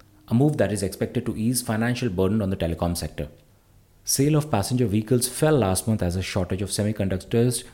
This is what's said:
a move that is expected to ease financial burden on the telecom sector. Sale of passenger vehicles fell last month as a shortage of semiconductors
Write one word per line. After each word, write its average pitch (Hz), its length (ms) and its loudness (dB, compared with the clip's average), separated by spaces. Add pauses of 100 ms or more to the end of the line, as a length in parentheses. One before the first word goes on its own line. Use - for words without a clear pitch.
(280)
a - 60 -4
move 147 240 4
that 98 160 2
is 98 100 -2
expected 113 420 -4
to 107 120 -4
ease 120 240 0
financial 117 480 -2
burden 95 320 2
on 95 80 0
the 95 80 -2
telecom 85 400 -2
sector. 76 320 -8 (800)
Sale 147 280 2
of 147 120 0
passenger 120 360 0
vehicles 110 420 2
fell 151 300 2
last 95 280 2
month 110 160 2
as 87 140 0
a 95 60 -2
shortage 92 400 -2
of 95 80 -6
semiconductors 107 1040 0